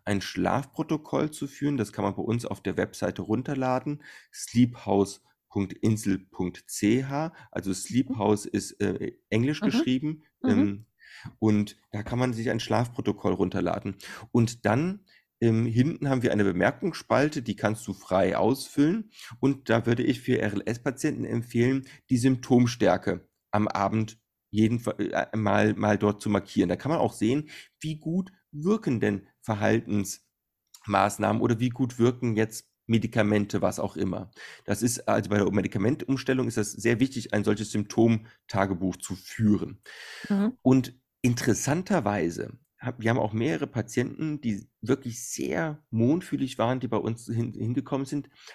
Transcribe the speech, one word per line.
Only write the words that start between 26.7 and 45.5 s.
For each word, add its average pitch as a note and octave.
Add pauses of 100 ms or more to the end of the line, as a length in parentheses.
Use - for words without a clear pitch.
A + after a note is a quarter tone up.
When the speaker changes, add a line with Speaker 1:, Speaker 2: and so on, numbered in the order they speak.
Speaker 1:
kann C3
man D#3+
auch A2
sehen, C3+ (300)
wie D#3
gut F3+ (200)
wirken D#3+
denn G2+ (140)
Verhaltensmaßnahmen G#2
oder A2+
wie B2
gut A#2+
wirken B2
jetzt - (140)
Medikamente, G#2
was F#2+
auch -
immer. F#2 (360)
Das A2
ist, -
also G#2
bei G#2
der G2
Medikamentumstellung B2
ist A2+
das G#2+
sehr A#2
wichtig, C3
ein G#2
solches G#2+
Symptomtagebuch G2
zu -
führen. - (480)
Speaker 2:
Mhm. G#3
Speaker 1:
Und B2+ (280)
interessanterweise A#2+ (180)
hab-, B2
wir A2+
haben A#2+
auch G#2+
mehrere C#3
Patienten, C#3+
die G#2+ (140)
wirklich A#2
sehr D#3 (100)